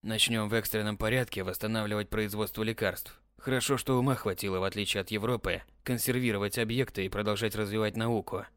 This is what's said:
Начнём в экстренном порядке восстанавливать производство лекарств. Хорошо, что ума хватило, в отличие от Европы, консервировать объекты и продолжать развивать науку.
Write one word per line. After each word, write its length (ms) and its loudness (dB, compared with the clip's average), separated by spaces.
Начнём 460 2
в 60 0
экстренном 420 0
порядке 460 0
восстанавливать 680 -2
производство 520 -2
лекарств. 580 -2
Хорошо, 420 2
что 200 2
ума 160 4
хватило, 460 -2
в 20 2
отличие 380 0
от 100 -6
Европы, 520 0
консервировать 760 2
объекты 480 0
и 40 -2
продолжать 480 0
развивать 400 0
науку. 500 -2